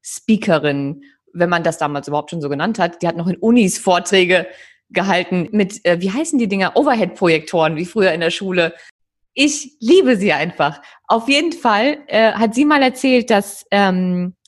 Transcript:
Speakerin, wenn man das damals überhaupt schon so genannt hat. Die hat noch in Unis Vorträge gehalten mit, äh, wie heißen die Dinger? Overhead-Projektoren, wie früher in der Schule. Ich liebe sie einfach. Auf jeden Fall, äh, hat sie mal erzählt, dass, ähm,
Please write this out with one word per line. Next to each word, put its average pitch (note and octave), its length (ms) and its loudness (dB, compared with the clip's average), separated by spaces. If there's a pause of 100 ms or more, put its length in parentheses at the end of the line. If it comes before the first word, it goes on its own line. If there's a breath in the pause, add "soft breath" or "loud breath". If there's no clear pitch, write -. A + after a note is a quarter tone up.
Speakerin, C#3+ 1000 -2 (300 loud breath)
wenn F3 160 0
man E3+ 140 0
das D#3+ 140 -2
damals C#3+ 300 -6
überhaupt D3 240 -6
schon E3+ 100 -8
so C#3+ 80 -6
genannt E3 300 -4
hat. F3 220 -2
Die F3+ 60 -2
hat E3+ 80 -2
noch E3+ 120 -4
in F3+ 80 -2
Unis A3+ 420 2
Vorträge F3+ 720 2 (420 loud breath)
gehalten F3+ 640 -2
mit, G3+ 340 -2
äh, E3+ 140 2
wie F#3+ 120 -4
heißen D4 280 -4
die A#3 80 0
Dinger? F#3+ 280 -2
Overhead-Projektoren, E3+ 1000 0
wie E3 100 -6
früher F#3+ 280 0
in E3+ 80 -4
der E3+ 100 0
Schule. F3+ 420 -2 (600 loud breath)
Ich C#4+ 460 -2
liebe B3+ 380 4
sie F#3 160 0
einfach. D3+ 480 -2 (260 loud breath)
Auf A3+ 200 0
jeden D4+ 240 0
Fall, B3 560 0
äh, A3 240 2
hat A3 240 -2
sie C#4 100 2
mal D4 160 2
erzählt, B3+ 480 0
dass, - 420 -2
ähm, F#3 640 0 (120)